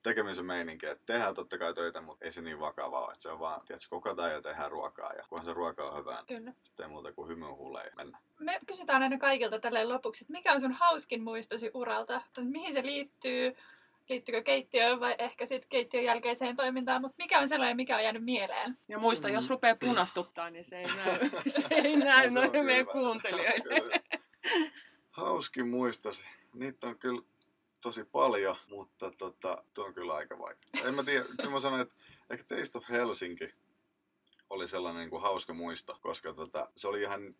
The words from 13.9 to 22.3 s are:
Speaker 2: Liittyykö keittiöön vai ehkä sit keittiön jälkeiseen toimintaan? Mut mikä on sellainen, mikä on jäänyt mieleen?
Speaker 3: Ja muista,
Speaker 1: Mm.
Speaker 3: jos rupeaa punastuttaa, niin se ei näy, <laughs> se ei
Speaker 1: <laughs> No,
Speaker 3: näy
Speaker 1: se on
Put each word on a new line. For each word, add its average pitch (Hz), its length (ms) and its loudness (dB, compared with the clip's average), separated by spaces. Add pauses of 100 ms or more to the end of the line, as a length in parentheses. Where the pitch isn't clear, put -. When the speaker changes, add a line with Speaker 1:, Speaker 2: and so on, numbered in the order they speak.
Speaker 2:
Liittyykö 247 340 -2
keittiöön 247 580 4
vai 240 180 2
ehkä 240 280 -4
sit 254 220 -6
keittiön 240 360 2
jälkeiseen 240 520 0
toimintaan? 254 440 2
Mut 262 180 -6
mikä 349 200 4
on 277 100 4
sellainen, 262 280 2
mikä 254 200 2
on 220 60 4
jäänyt 220 220 0
mieleen? 240 540 -2 (100)
Speaker 3:
Ja 214 100 -6
muista, 226 300 4
Speaker 1:
Mm. 202 60 2
Speaker 3:
jos 233 160 0
rupeaa 247 260 6
punastuttaa, 180 720 2
niin 170 140 -14
se 180 140 -12
ei 180 80 -6
näy, 185 320 0 (200)
<laughs> 156 80 -4
se 285 240 2
ei 302 260 6
Speaker 1:
<laughs> - 0 -
No, 277 80 6
Speaker 3:
näy 269 180 10
Speaker 1:
se 254 60 6
on 247 60 0